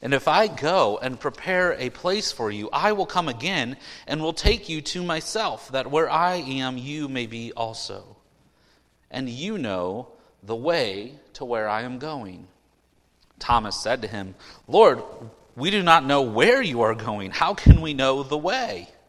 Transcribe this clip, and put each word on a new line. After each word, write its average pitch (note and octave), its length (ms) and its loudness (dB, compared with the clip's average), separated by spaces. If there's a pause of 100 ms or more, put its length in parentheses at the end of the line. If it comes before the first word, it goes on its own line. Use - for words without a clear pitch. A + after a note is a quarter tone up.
And C3 120 -2
if C3+ 140 2
I F#3 200 4
go D3 500 0
and B2+ 220 -6
prepare F3+ 540 -2
a B2+ 160 -6
place G3 440 -4
for A2 180 -4
you, G#2 200 -8
I F3+ 200 0
will G3 140 -2
come F3 240 -2
again C3 480 -6 (280)
and D3+ 160 -6
will D#3+ 120 -4
take G#3 340 0
you D#3 140 -8
to F3+ 220 -8
myself, E3 680 -6
that C3 200 -4
where D#3 200 2
I F3 260 2
am, C3 420 -6
you D3 300 -8
may C3 180 -6
be A#2 280 -12
also. A2 640 -10 (920)
And C3 200 -8
you E3 280 -8
know G2+ 540 -4 (320)
the A2 120 -6
way B2 640 -2 (140)
to C#3 120 -12
where A2+ 240 -2
I A2 140 -2
am B2+ 140 -10
going." A2 520 -12 (920)
Thomas A2 420 -2
said A#2+ 200 -2
to G#2+ 80 -8
him, G2 260 -10 (320)
"Lord, D#3 340 6 (540)
we C#3+ 160 -2
do G#3 100 2
not E3 220 6
know C#3 180 2
where C3+ 400 4
you C3+ 200 -2
are A2 140 4
going. G#2+ 360 -8
How F3 220 -2
can - 260 12
we D#3+ 140 -4
know C3+ 300 2
the C#3 140 -4
way?" F#3+ 560 -6 (160)